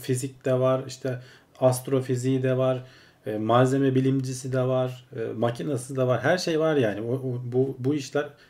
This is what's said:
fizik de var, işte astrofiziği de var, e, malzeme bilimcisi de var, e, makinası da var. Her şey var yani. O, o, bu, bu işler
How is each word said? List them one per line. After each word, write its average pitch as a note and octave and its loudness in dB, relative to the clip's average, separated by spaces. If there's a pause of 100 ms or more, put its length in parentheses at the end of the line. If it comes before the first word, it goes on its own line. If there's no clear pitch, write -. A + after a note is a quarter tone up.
fizik C3 -4
de C3 2
var, C3 2
işte B2+ -8 (420)
astrofiziği B2+ 2
de B2+ 0
var, C3 0 (420)
e, G#2+ -4
malzeme B2+ 4
bilimcisi C3 0
de C3 0
var, B2+ -2
e, A2+ -6
makinası B2+ -4
da C3 2
var. B2 2
Her E3 2
şey E3 -2
var D#3+ 2
yani. G#2 2
O, A#2 -4
o, C3 -4
bu, C3 0
bu C3 0
işler D3 -4 (220)